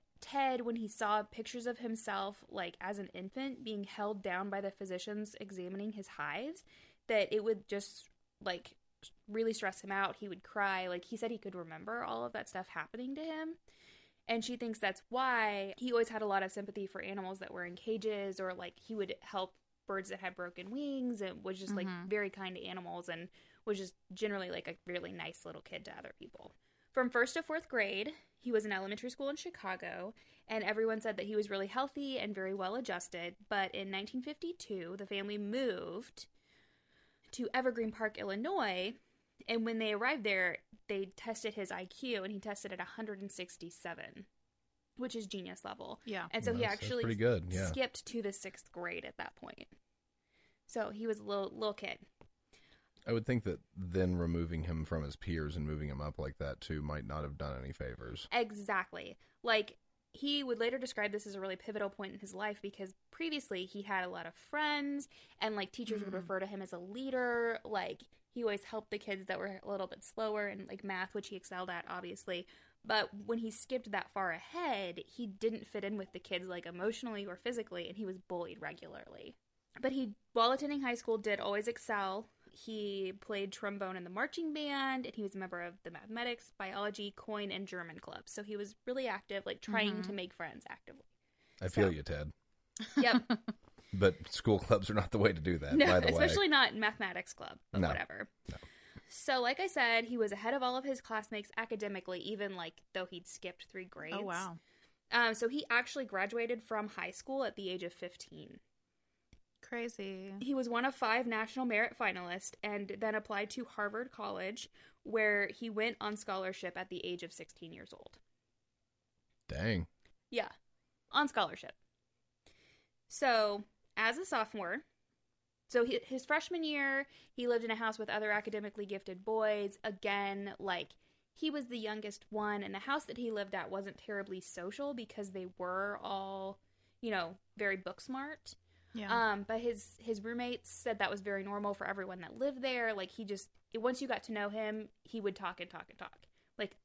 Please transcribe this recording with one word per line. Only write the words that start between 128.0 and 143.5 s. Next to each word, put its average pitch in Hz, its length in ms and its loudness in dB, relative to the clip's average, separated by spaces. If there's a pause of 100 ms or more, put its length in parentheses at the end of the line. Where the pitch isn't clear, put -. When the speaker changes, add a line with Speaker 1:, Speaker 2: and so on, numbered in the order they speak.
Speaker 1:
other 214 220 2
academically 208 540 0
gifted 196 380 -6
boys. 214 600 4
Again, 202 720 0
like, 180 300 -2 (460)
he 311 160 0
was 285 160 -2
the 247 120 -4
youngest 214 520 -4
one, 208 320 0
and 196 120 -4
the 196 60 -4
house 285 240 0
that 233 140 -8
he 240 120 -2
lived 202 240 -2
at 180 160 -2
wasn't 196 280 -4
terribly 196 420 -4
social 208 540 -4
because 208 360 -6
they 185 160 -6 (120)
were 190 440 0
all, 196 560 -4 (420)
you 233 100 -2
know, 180 260 0 (200)
very 202 200 2
book 185 240 -8
smart. 277 560 -8 (380)
Speaker 2:
Yeah. 220 380 6
Speaker 1:
Um, 202 140 0
but 226 140 2
his, 233 280 0 (100)
his 226 240 -2
roommates 240 480 -2
said 220 300 0
that 196 100 6
was 202 100 0
very 196 220 0
normal 202 320 0
for - 120 -4
everyone 190 340 -2
that - 180 -10
lived 262 240 2
there. 240 320 2
Like, 190 160 -2
he 226 140 -6
just, 196 240 -2 (260)